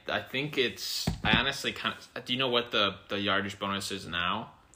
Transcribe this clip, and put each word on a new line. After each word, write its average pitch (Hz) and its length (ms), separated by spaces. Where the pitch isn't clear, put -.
I 101 120
think 143 380
it's, - 500
I 107 140
honestly 127 340
kinda, 107 240
do 123 80
you 123 60
know 131 100
what 120 240
the, 101 240
the 104 100
yardage 101 400
bonus 98 340
is 98 140
now? 90 440